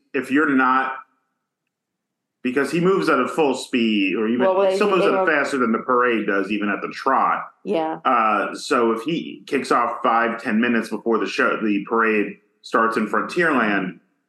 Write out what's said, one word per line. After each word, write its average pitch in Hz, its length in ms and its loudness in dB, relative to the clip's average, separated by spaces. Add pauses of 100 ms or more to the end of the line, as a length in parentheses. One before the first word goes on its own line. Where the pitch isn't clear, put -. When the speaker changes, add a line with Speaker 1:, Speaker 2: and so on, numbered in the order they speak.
(140)
Speaker 1:
if 127 180 -4
you're 147 180 2
not, 131 440 2 (1500)
because 127 280 0
he 170 80 -2
moves 170 300 2
at 139 100 4
a 123 80 0
full 139 280 0
speed, 107 600 0
or 110 120 -2
even 123 140 0
Speaker 2:
Well, 190 280 2
Speaker 1:
he 190 60 0
still 202 120 2
Speaker 2:
they, 196 80 2
Speaker 1:
moves 180 100 2
Speaker 2:
they - 60 2
Speaker 1:
at - 60 0
a 190 60 0
Speaker 2:
were 180 40 2
Speaker 1:
faster 143 300 0
than 120 140 2
the 113 80 0
parade 123 480 0
does, 98 240 0
even 104 180 -2
at 92 120 -2
the 85 80 -8
trot. 92 520 0 (240)
Speaker 2:
Yeah. 160 400 -4
Speaker 1:
Uh, 107 500 2
so 117 360 0
if 110 100 -2
he - 460 -6
kicks 131 240 -4
off 120 320 0
five, 117 380 0
ten 110 200 0
minutes 117 280 0
before 110 280 -2
the - 80 0
show, 120 360 0
the 101 280 -2
parade 110 480 0 (240)
starts 113 340 0
in 110 120 0
Frontierland, 107 920 0 (300)